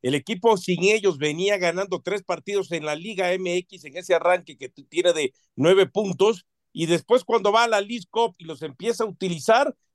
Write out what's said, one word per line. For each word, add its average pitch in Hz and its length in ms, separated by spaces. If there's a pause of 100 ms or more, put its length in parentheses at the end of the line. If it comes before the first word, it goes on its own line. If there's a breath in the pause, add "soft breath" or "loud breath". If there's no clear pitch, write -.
el 131 140
equipo 208 420
sin 180 280
ellos 196 340
venía 175 400
ganando 180 420
tres 190 220
partidos 185 480
en 160 120
la 151 120
Liga 180 380
M 185 240
X 151 280
en 147 120
ese 180 180
arranque 170 420
que 131 120
t-, - 160
tiene 170 280
de 147 180 (240)
nueve 180 300
puntos, 196 600 (260)
y 160 140
después 170 360
cuando 208 280
va 233 140
a - 20
la 214 140
League 202 280
Cup 226 300
y 170 60
los 160 180
empieza 185 400
a 220 40
utilizar, 202 680 (200)